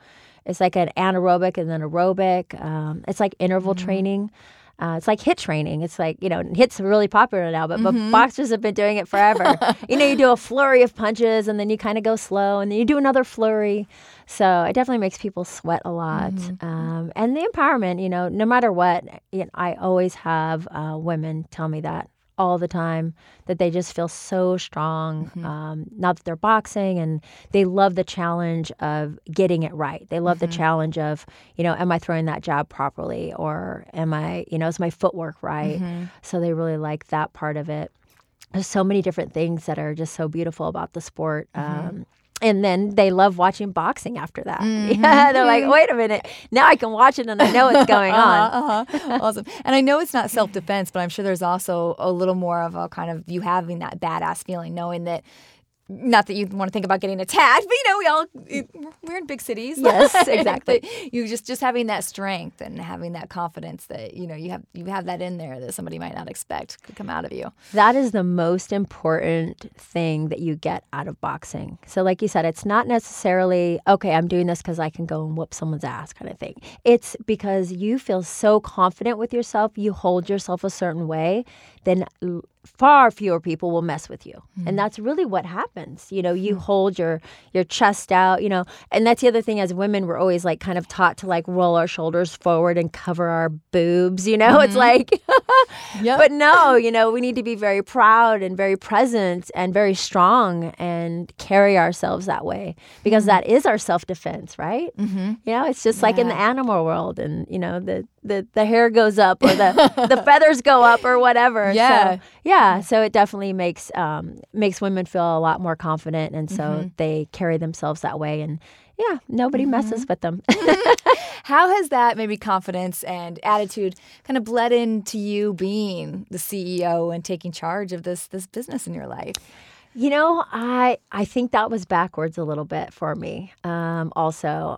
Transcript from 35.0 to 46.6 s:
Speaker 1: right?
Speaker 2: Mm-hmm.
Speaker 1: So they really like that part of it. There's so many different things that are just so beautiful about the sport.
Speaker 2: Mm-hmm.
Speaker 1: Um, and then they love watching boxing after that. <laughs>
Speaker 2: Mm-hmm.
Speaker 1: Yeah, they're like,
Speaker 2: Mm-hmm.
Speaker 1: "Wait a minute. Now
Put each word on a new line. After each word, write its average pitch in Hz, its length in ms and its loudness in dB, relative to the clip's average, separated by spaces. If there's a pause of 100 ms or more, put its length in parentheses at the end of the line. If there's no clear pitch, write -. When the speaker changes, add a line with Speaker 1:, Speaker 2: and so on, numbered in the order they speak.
Speaker 1:
right? 151 380 -6
Speaker 2:
Mm-hmm. 175 240 -8 (180)
Speaker 1:
So - 180 -6
they 170 140 0
really 160 240 -4
like 151 300 -8
that - 260 -4
part 151 240 -6
of 147 120 -8
it. 151 220 -10 (600)
There's 190 140 -4
so 196 160 0
many 196 180 0
different 175 320 -6
things 165 320 -4
that 156 140 -6
are 151 160 -6
just 160 180 -10
so 160 140 -6
beautiful 160 400 -6
about 165 260 -8
the 175 80 -12
sport. 156 540 -8
Speaker 2:
Mm-hmm. 156 320 -8
Speaker 1:
Um, 185 180 -14 (340)
and 208 240 2
then 202 300 0
they 196 160 4
love 190 300 4
watching 190 320 -2
boxing 196 480 -6
after - 240 -12
that. - 180 -8
<laughs> 220 160 -2 (100)
Speaker 2:
Mm-hmm. 214 160 2
Speaker 1:
Yeah, 285 300 8
they're 262 100 4
like, 240 200 6
Speaker 2:
Mm-hmm. 269 80 2
Speaker 1:
"Wait 311 200 8
a 254 40 2
minute. 214 320 -2 (240)
Now 262 160 6